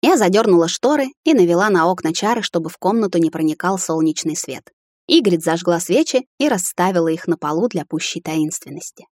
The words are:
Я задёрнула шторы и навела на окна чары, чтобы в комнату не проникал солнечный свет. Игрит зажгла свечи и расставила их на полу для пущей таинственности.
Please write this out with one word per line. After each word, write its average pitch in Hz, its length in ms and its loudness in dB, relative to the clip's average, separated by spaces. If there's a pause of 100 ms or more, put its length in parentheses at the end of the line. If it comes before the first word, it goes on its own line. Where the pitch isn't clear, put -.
Я 330 160 4
задёрнула 190 500 4
шторы 277 420 0 (140)
и 311 120 4
навела 180 340 4
на 170 160 4
окна 175 300 -2
чары, 220 260 -2
чтобы 165 300 -4
в - 80 -20
комнату 196 400 0
не 165 100 2
проникал 160 480 -2
солнечный 160 580 -2
свет. - 360 -12 (340)
Игрит 196 380 2
зажгла 170 360 0
свечи 254 460 0 (140)
и 285 100 0
расставила 180 600 0
их 160 180 -4
на 170 100 0
полу 175 300 -2
для 170 180 -4
пущей - 380 -8
таинственности. 156 880 -6